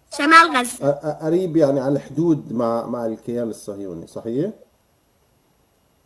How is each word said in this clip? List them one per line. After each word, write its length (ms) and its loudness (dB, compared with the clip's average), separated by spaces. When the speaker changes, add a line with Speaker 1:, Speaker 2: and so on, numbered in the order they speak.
Speaker 1:
شمال 400 6
غزة. 320 -2
Speaker 2:
أ-، 160 0
أ-، 200 -6
قريب 320 0
يعني 220 4
على 160 0
الحدود 580 -2
مع، 320 -2
مع 200 -6
الكيان 440 -6
الصهيوني، 580 -12
صحيح؟ 440 -6